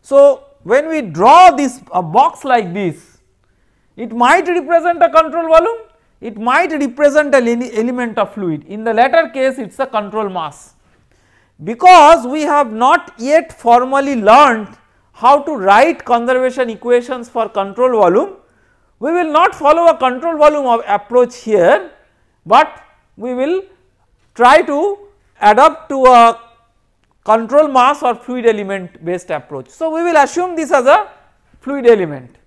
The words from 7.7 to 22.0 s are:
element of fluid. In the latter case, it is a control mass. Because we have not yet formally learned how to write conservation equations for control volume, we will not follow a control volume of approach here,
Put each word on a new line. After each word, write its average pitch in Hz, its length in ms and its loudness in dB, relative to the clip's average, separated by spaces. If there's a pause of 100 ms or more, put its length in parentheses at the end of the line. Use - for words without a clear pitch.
element 240 440 -6
of - 160 -6
fluid. 165 320 -8
In 214 180 -14
the 226 100 -4
latter 269 360 0
case, 262 280 -6
it 226 120 -12
is - 100 -20
a 269 80 -4
control 208 420 -8
mass. 160 440 -14 (920)
Because 302 640 4
we 302 140 -6
have 285 320 -2
not 247 440 -2
yet 302 360 -2
formally 262 600 0
learned 220 520 2 (460)
how 285 300 2
to 311 120 -8
write 214 500 2
conservation 247 640 -2
equations 240 600 -4
for 220 200 -6
control 214 500 -4
volume, 180 360 0 (640)
we 285 120 -4
will 339 200 -4
not 349 240 0
follow 330 320 2
a 311 100 2
control 262 400 -4
volume 294 280 2
of 233 220 -2
approach 240 500 -2
here, 220 540 0 (540)